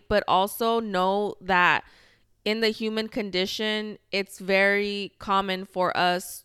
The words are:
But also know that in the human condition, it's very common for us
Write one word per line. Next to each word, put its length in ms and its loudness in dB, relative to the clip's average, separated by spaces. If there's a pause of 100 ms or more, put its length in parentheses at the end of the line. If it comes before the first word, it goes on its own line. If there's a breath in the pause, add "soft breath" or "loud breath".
But 200 4
also 520 2
know 640 0
that 420 4 (600 soft breath)
in 160 -2
the 100 2
human 380 -4
condition, 920 -4 (140)
it's 260 -4
very 800 0
common 480 -2
for 320 -2
us 480 -2